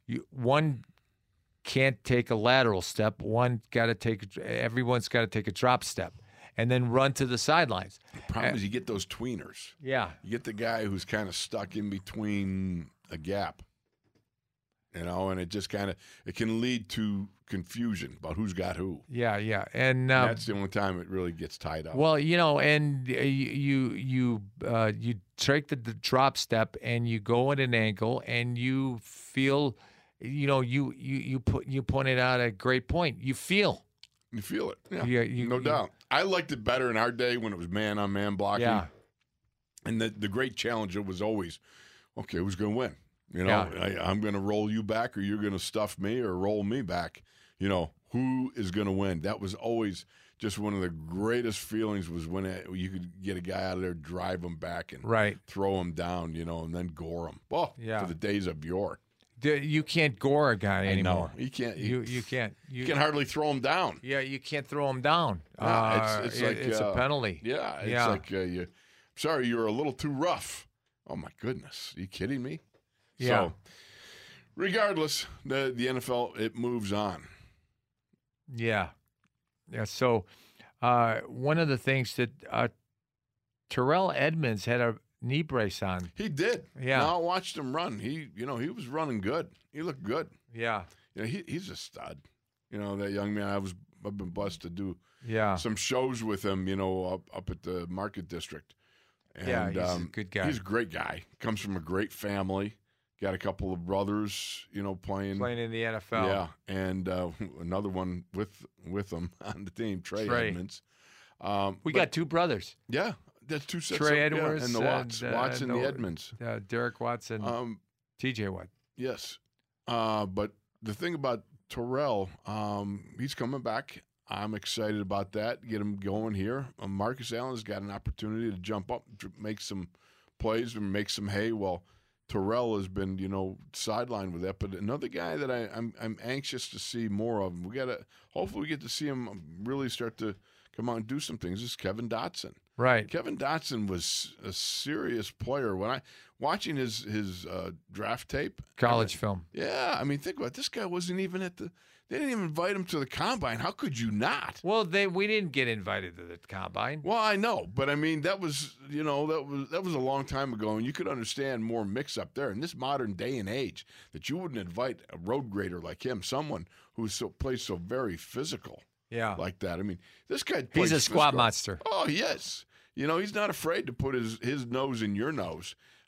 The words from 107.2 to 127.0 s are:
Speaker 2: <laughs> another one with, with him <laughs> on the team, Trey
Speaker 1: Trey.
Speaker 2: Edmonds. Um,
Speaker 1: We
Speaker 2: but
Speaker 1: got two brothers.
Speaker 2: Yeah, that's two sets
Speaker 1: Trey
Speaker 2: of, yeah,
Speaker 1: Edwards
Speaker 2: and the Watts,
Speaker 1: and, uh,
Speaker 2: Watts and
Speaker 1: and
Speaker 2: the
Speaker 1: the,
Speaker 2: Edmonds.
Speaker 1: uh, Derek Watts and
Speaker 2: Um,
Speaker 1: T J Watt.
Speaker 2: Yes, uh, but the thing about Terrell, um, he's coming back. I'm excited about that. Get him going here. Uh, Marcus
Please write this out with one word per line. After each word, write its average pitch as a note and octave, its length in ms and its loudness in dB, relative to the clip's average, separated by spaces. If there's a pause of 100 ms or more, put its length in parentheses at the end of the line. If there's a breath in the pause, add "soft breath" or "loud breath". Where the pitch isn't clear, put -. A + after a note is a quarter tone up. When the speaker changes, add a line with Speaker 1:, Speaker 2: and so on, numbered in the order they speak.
Speaker 2:
<laughs> C#2+ 140 -14
another F#2 300 -2
one F2+ 340 -2 (100)
with, G2+ 320 -6 (220)
with G2 240 -4
him F2 260 -4
<laughs> - 80 -18
on G2+ 200 -8
the F#2 60 -10
team, G2+ 300 -4
Trey G#2+ 240 -4
Speaker 1:
Trey. A#2 220 2
Speaker 2:
Edmonds. F#2 340 -6 (600 soft breath)
Um, G2 420 0
Speaker 1:
We E3 80 -2
Speaker 2:
but F#3+ 80 4
Speaker 1:
got D#3 140 4
two D#3+ 120 2
brothers. D#3 520 0 (100)
Speaker 2:
Yeah, E3 260 0 (320)
that's D3 200 -6
two E3+ 160 -6
sets - 160 -2
Speaker 1:
Trey D3 280 6
Speaker 2:
of, D3+ 80 4
yeah, D#3 60 2
Speaker 1:
Edwards D#3 240 2
Speaker 2:
and B2 100 0
the A#2 80 2
Watts, A#2+ 400 0
Speaker 1:
and, A#2+ 120 -2
uh, A#2+ 40 2
Speaker 2:
Watts B2+ 240 0
and B2 100 -2
Speaker 1:
and A#2+ 80 2
Speaker 2:
the B2 40 0
Speaker 1:
the, C3+ 60 2
Speaker 2:
Edmonds. A2 440 -6 (120)
Speaker 1:
uh, A2+ 200 -4
Derek A#2 360 -2
Watts A#2 300 -4
and G#2+ 140 -4
Speaker 2:
Um, A#2 340 -4 (400)
Speaker 1:
T C3 120 0
J G#2+ 160 -2
Watt. F2+ 200 -6 (280)
Speaker 2:
Yes, B2 440 -6 (480)
uh, A2 380 2
but G2+ 280 -2 (280)
the G#2+ 120 -6
thing E3+ 200 -2
about C3 300 0 (260)
Terrell, B2 600 0 (160)
um, G2+ 580 -4 (160)
he's C3+ 160 -4
coming C3 260 -4
back. A#2+ 400 -4 (280)
I'm G#2 240 -4
excited G#2+ 480 -2
about G2 320 -2
that. A2+ 340 -4
Get A2 140 -2
him G#2 160 -2
going G#2 380 -2
here. A#2+ 320 -2 (120)
Uh, - 80 -8
Marcus A#2 460 -4